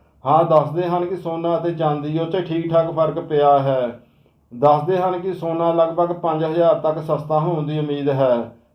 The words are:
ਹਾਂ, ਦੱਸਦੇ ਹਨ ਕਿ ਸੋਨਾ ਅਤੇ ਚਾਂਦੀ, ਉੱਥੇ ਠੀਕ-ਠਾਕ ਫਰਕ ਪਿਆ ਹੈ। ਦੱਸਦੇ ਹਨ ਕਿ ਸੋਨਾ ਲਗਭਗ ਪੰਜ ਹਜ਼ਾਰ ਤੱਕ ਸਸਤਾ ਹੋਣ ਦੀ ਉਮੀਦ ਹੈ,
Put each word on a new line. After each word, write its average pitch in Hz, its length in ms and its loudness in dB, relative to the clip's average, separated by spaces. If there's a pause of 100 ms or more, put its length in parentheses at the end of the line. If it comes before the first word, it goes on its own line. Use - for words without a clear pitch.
(260)
ਹਾਂ, 160 180 4
ਦੱਸਦੇ 160 380 2
ਹਨ 175 240 -2
ਕਿ 185 100 -6
ਸੋਨਾ 170 400 -4
ਅਤੇ 165 180 -2
ਚਾਂਦੀ, 151 440 -2
ਉੱਥੇ 165 220 -2
ਠੀਕ-ਠਾਕ 165 540 0
ਫਰਕ 156 240 0
ਪਿਆ 143 400 4
ਹੈ। 131 420 -2 (540)
ਦੱਸਦੇ 147 440 2
ਹਨ 180 220 -2
ਕਿ 185 120 -4
ਸੋਨਾ 165 400 -2
ਲਗਭਗ 165 400 0
ਪੰਜ 165 320 -2
ਹਜ਼ਾਰ 160 300 2
ਤੱਕ 156 240 -2
ਸਸਤਾ 156 400 -2
ਹੋਣ 156 280 -2
ਦੀ 151 120 -4
ਉਮੀਦ 143 300 -2
ਹੈ, 131 440 0 (220)